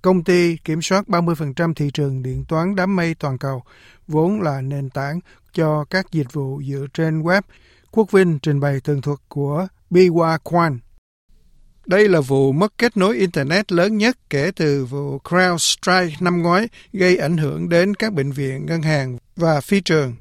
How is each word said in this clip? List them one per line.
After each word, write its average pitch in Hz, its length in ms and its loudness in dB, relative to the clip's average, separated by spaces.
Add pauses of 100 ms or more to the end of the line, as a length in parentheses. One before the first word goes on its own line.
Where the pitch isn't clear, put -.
công 185 220 2
ty 175 400 2
kiểm 160 180 -2
soát 196 260 0
ba 175 120 2
mươi 170 140 0
phần 147 200 -6
trăm 165 200 -2
thị 147 200 -2
trường 135 280 -2
điện 131 260 -6
toán 165 260 0
đám 190 220 0
mây 165 180 0
toàn 135 240 -6
cầu, 135 240 -6 (460)
vốn 175 320 2
là 143 200 -2
nền 135 300 -6
tảng 143 300 -6 (340)
cho 151 360 0
các 185 220 -2
dịch 143 200 -2
vụ 139 360 -6
dựa 139 260 -6
trên 160 280 0
web. 180 200 2 (480)
Quốc 220 200 2
Vinh 180 280 4
trình 143 220 0
bày 139 200 -2
tường 143 220 -2
thuật 143 160 -4 (100)
của 147 380 -4 (240)
Biwa 170 540 4
Kwan. 160 340 0 (1080)
Đây 202 220 4
là 175 120 4
vụ 135 320 2
mất 185 260 0
kết 233 180 0
nối 208 200 2
Internet 180 560 -2
lớn 196 260 2
nhất 226 200 0 (120)
kể 147 260 0
từ 143 280 0
vụ 139 400 -8
CrowdStrike 180 880 0 (100)
năm 175 220 0
ngoái, 180 260 0 (240)
gây 180 240 4
ảnh 160 200 0
hưởng 156 320 -2
đến 175 260 2
các 214 180 -4
bệnh 139 200 -2
viện, 135 340 -6
ngân 165 160 -4
hàng 139 360 -2 (180)
và 165 240 2
phi 196 200 0
trường. 147 400 0